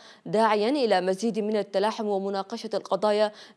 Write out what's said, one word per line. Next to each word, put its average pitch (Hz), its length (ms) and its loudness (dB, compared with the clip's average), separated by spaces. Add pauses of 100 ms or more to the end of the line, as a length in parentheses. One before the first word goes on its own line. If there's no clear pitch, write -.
(260)
داعيًا 214 440 2
إلى 233 300 2
مزيد 190 380 -2
من 214 180 -2
التلاحم 208 500 -2
ومناقشة 196 680 -4
القضايا 208 580 0 (240)